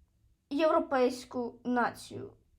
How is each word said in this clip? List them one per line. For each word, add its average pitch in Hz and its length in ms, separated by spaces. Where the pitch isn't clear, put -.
європейську 269 1120
націю. - 680